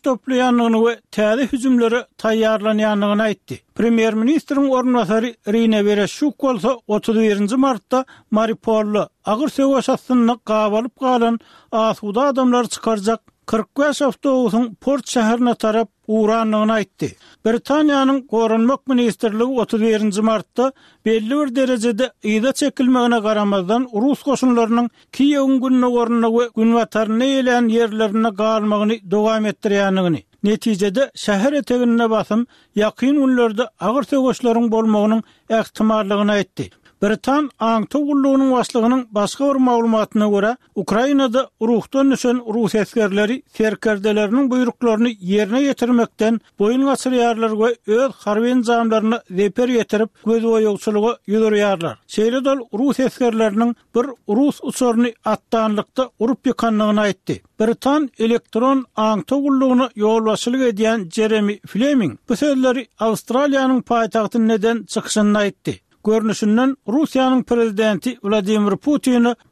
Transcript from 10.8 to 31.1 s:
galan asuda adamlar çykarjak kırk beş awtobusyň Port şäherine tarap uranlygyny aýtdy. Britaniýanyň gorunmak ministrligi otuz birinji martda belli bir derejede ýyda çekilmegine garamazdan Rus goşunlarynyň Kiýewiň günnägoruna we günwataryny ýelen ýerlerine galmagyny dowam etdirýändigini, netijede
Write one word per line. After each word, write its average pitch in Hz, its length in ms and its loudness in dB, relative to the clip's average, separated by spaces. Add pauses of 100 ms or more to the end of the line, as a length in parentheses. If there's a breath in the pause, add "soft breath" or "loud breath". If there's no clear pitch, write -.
galan 233 400 0 (320 soft breath)
asuda 220 500 -2
adamlar 247 460 2
çykarjak 220 520 -2 (260)
kırk - 320 -4
beş 285 240 0
awtobusyň 247 800 0
Port 269 260 -2
şäherine 233 480 0
tarap 220 340 0 (180)
uranlygyny 220 640 0
aýtdy. 196 380 -4 (360 soft breath)
Britaniýanyň 269 840 0
gorunmak 226 600 0
ministrligi 240 720 0
otuz 208 200 -2
birinji 214 400 0
martda 226 500 -2 (340 soft breath)
belli 220 340 0
bir 269 160 -2
derejede 240 560 0 (120)
ýyda 220 300 0
çekilmegine 247 640 0
garamazdan 208 760 0
Rus 254 300 0
goşunlarynyň 240 640 0 (260 soft breath)
Kiýewiň 269 500 2
günnägoruna 240 720 2
we 240 100 2 (100)
günwataryny 226 760 0
ýelen 247 320 2 (100)
ýerlerine 220 600 0
galmagyny 214 680 0 (100)
dowam 214 340 0
etdirýändigini, 196 800 0 (200)
netijede 208 720 0